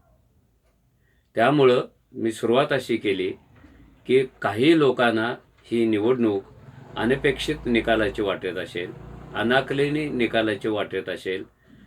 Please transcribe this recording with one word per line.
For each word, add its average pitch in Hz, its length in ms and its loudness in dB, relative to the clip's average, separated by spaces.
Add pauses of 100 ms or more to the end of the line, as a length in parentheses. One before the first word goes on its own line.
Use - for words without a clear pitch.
(1300)
त्यामुळं 131 540 4 (240)
मी 113 200 -2
सुरुवात 127 400 2
अशी 123 240 -2
केली 101 360 -2 (720)
की 127 200 4 (160)
काही 120 360 2
लोकांना 120 580 2 (280)
ही 117 220 0
निवडणूक 110 580 0 (520)
अनपेक्षित 139 600 -2 (100)
निकालाची 110 560 0
वाटत 92 360 -4
असेल, 90 340 -8 (420)
अनाकलनी 139 760 0
निकालाची 113 600 -2
वाटत 95 400 -4
असेल, 92 360 -6 (420)